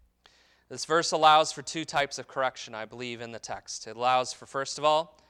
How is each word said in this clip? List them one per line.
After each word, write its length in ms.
This 180
verse 260
allows 400
for 100
two 240
types 320
of 100
correction, 460
I 120
believe, 360
in 100
the 60
text. 480
It 120
allows 360
for, 140
first 320
of 40
all, 320